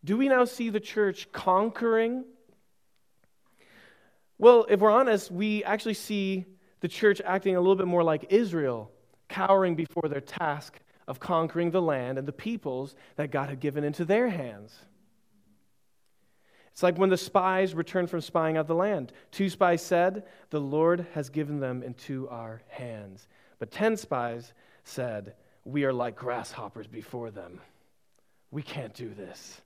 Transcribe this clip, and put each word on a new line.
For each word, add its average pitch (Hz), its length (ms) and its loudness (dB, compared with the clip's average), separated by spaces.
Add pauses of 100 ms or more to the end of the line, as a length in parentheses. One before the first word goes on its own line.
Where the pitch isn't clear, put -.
Do 185 120 0
we 269 120 2
now 254 160 6
see 240 260 -4
the 208 80 -2
church 214 540 -2
conquering? 226 920 0 (2250)
Well, 233 300 10
if 202 100 6
we're 208 140 6
honest, 226 380 4
we 208 340 -2
actually 214 300 -2
see 190 520 -4 (340)
the 175 80 -4
church 202 360 2
acting 185 320 0
a 180 40 2
little 185 140 6
bit 185 140 0
more 175 160 4
like 156 260 0
Israel, 160 640 0 (360)
cowering 190 460 2
before 160 340 -4
their 139 120 -4
task 147 580 -6 (300)
of 131 100 -10
conquering 170 520 0
the 185 100 2
land 135 380 -2
and 139 100 -6
the 143 40 -10
peoples 139 600 -8 (220)
that 147 140 -4
God 139 180 -2
had 135 120 -10
given 147 220 -2
into 147 220 -2
their 220 240 2
hands. 120 480 -8 (1900)
It's - 120 -6
like 180 160 4
when 190 100 4
the 185 80 4
spies 190 580 0
returned 170 360 -2
from 175 100 -4
spying 160 380 0
out 156 80 0
the 165 80 0
land. 175 380 -2 (180)
Two 196 180 -2
spies 170 340 2
said, 185 420 0 (260)
"The 151 100 -4
Lord 160 540 0
has 139 160 -6
given 147 280 -4
them 127 240 -6
into 127 460 -10
our 113 400 -14
hands." 107 580 -14 (320)
But 113 120 -10
ten 220 260 0
spies 120 560 -6 (320)
said, 107 500 -8 (300)
"We 143 200 -4
are 135 80 0
like 120 220 -4
grasshoppers 117 720 -10
before 117 460 -12
them. 92 280 -18 (920)
We 143 100 -8
can't 117 320 -12
do 113 180 -12
this." - 540 -18